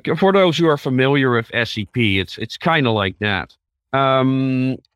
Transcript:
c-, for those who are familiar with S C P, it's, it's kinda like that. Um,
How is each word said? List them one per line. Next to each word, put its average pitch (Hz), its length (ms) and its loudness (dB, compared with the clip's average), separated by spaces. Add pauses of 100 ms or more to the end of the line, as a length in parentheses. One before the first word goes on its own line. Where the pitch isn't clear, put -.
c-, 165 100 -2
for 190 160 2
those 185 260 2
who 165 100 2
are 147 100 4
familiar 131 580 0
with 113 180 -2
S 117 180 -2
C 107 140 -6
P, 101 340 0
it's, - 180 -6
it's - 180 -10
kinda 156 340 0
like 98 300 -2
that. 101 340 -4 (380)
Um, 131 840 0 (180)